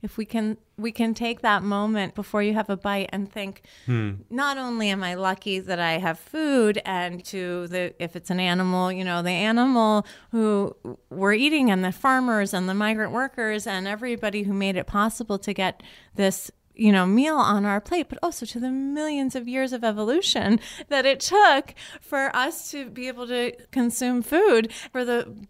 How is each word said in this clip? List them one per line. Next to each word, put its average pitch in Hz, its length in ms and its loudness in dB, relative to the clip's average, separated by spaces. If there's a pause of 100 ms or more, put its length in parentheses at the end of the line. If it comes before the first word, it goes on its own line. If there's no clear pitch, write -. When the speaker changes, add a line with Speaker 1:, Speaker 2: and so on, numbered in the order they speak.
Speaker 1:
if - 160 -10
we 220 80 -4
can, 220 320 -2 (200)
we 220 140 -6
can 226 220 0
take 233 280 -4
that 208 220 4
moment 202 520 -2
before 208 280 -2
you 208 100 2
have 214 160 -2
a 196 80 -2
bite 202 340 -4
and 196 200 -6
think, 196 320 -12 (220)
Speaker 2:
Hmm. 113 260 0 (180)
Speaker 1:
"Not 277 280 -2
only 240 320 -2
am 196 140 -2
I 180 120 -4
lucky 190 440 -2
that 185 200 -4
I 170 140 0
have 165 260 -2
food," 262 680 2
and 180 400 -6
to 175 420 -6
the, 180 320 -4
if 170 160 -8
it's 175 140 -14
an 185 100 0
animal, 185 520 2
you 185 120 -4
know, 175 180 -2
the 175 100 -2
animal 220 760 2 (260)
who 214 440 0 (340)
we're 196 240 2
eating 269 380 4
and 185 120 2
the 180 80 -2
farmers 240 640 2
and 185 160 0
the 190 40 -2
migrant 214 380 0
workers 220 560 -4
and 190 200 -4
everybody 214 560 -4
who 196 100 -2
made 196 220 0
it 175 120 -4
possible 214 520 0
to 202 140 -6
get 185 280 -2 (340)
this, 190 340 0 (280)
you 214 140 6
know, 190 140 6
meal 254 320 4
on 208 260 2
our 202 160 0
plate, 339 300 -2
but - 120 -12
also 330 260 -4
to 240 120 -8
the 254 120 -4
millions 277 640 -2
of 240 140 -6
years 262 240 -2
of 247 140 -6
evolution 220 760 2 (300)
that 269 160 2
it 269 160 2
took 339 520 6 (280)
for 269 340 -2
us 277 360 -2
to 277 180 -10
be 247 180 -10
able 240 200 -10
to 247 260 -2 (180)
consume 247 500 0
food, 262 520 4 (180)
for 254 140 -2
the 240 280 -2 (160)